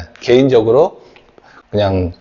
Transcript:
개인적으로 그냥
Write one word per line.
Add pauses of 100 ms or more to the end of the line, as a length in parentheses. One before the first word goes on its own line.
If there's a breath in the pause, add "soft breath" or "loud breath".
(200)
개인적으로 (680 loud breath)
그냥